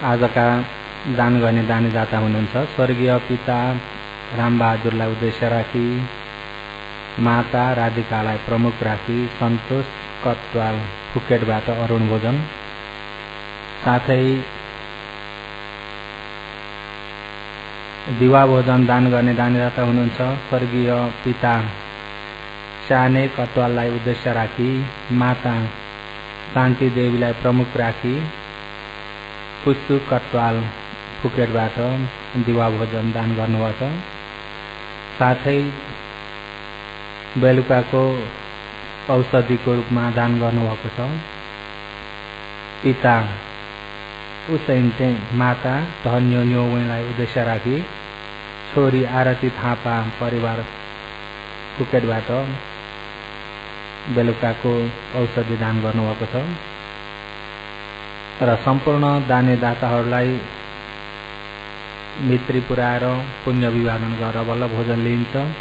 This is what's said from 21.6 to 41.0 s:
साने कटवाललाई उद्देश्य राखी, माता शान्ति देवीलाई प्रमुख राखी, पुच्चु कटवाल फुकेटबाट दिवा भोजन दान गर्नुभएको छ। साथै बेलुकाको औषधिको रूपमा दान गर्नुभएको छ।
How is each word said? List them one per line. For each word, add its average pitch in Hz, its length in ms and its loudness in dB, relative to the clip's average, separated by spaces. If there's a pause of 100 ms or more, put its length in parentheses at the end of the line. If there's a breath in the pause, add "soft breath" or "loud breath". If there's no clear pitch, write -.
साने 131 420 4
कटवाललाई 120 640 0
उद्देश्य 120 440 0
राखी, 113 380 0 (400)
माता 123 440 2 (1000)
शान्ति 127 360 4
देवीलाई 120 520 2
प्रमुख 123 360 4
राखी, 117 380 0 (1500)
पुच्चु 135 320 2 (140)
कटवाल 117 460 0 (680)
फुकेटबाट 113 560 0 (680)
दिवा 117 240 4
भोजन 110 420 0
दान 113 240 0
गर्नुभएको 110 440 2
छ। - 20 0 (1400)
साथै 127 420 2 (1800)
बेलुकाको 127 680 4 (1040)
औषधिको 123 640 4
रूपमा 120 380 2
दान 120 280 4
गर्नुभएको 113 500 2
छ। 104 100 -8 (1800)